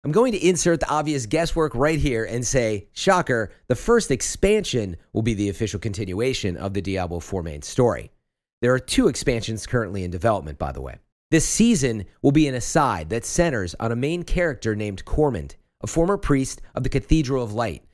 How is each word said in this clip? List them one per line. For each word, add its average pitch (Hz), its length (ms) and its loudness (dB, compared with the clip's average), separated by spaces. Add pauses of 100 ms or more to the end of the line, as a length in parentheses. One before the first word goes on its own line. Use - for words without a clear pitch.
I'm 147 80 -2
going 233 180 4
to 170 160 0
insert 175 320 2
the - 100 -2
obvious 147 360 -2
guesswork 156 500 0
right 147 240 2
here 123 240 0
and 117 240 -4
say, 110 460 0
shocker, 147 580 2 (160)
the 123 80 2
first 226 360 2
expansion 131 840 0 (160)
will 113 120 0
be 113 100 2
the 101 160 0
official 104 280 -4
continuation 101 760 -4
of 98 180 -6
the 98 80 -2
Diablo 90 380 -4
four 90 240 -6
main 76 180 -10
story. 95 480 0 (520)
There 123 120 4
are 127 60 2
two 226 300 2
expansions 113 580 -2
currently 101 380 -2
in 90 40 -4
development, 87 480 -2
by 69 140 -4
the 65 80 -8
way. 65 200 -12 (320)
This 156 140 4
season 135 600 2 (160)
will 143 100 4
be 151 160 6
an 131 80 -4
aside 110 540 0
that 117 160 -4
centers 120 520 0
on 113 140 -2
a 117 60 -2
main 160 260 -2
character 147 500 0
named 104 300 -4
Cormund, 117 540 0 (240)
a - 60 -6
former 175 280 2
priest 135 460 0 (140)
of 131 80 -2
the - 60 0
Cathedral 135 540 2
of 110 80 -6
Light 107 320 -4 (100)